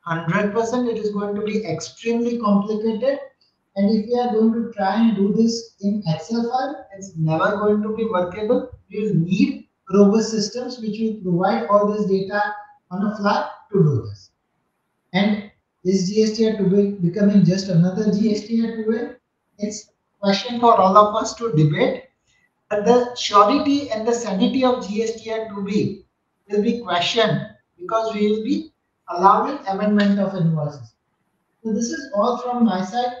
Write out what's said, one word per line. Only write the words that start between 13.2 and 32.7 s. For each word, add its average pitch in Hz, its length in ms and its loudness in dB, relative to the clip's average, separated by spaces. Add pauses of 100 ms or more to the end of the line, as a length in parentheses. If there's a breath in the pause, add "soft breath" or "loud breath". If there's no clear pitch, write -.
to 196 120 0
do 127 260 2
this. - 220 -18 (840)
And 202 380 0 (320)
is 185 260 0
G 220 140 2
S 220 140 -2
T 220 120 2
R 196 80 -4
two 185 120 0
B 202 220 2 (180)
becoming 202 360 4
just 190 240 0
another 185 420 2
G 214 240 2
S - 120 -10
T 226 180 0
R 226 100 -6
two 220 220 -2
A? - 180 -8 (440)
It's 208 320 -8 (280)
question 214 400 -2
for 233 160 6
all 190 220 4
of 208 180 6
us 220 200 -4
to 233 160 -6
debate. 156 540 2 (640)
But 208 160 -2
the 240 300 2
surety 277 760 2
and 220 160 -4
the 233 60 0
sanity 240 520 0
of 247 220 0
G 214 160 -4
S 226 180 -4
T 220 100 -10
R 220 180 -6
two 202 140 -10
B - 420 -4 (440)
will 208 140 0
be 233 160 0
questioned 180 680 0 (300)
because 226 380 -4
we 208 160 2
will 214 120 -2
be 302 300 -4 (360)
allowing 208 480 2 (100)
amendment 202 520 0
of 190 160 -2
invoices. 160 580 -4 (720)
So 220 100 -4
this 233 160 -4
is 294 240 -10
all 226 240 0
from 240 280 -2
my 190 180 0